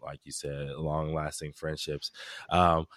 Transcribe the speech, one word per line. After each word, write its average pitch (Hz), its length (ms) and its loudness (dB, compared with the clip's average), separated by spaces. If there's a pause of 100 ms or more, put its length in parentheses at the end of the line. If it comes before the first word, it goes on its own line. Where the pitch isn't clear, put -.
like 71 240 -12
you 71 80 -14
said, 71 380 -6
long-lasting 76 840 -2
friendships. 78 580 -4 (380)
Um, 85 380 6 (100)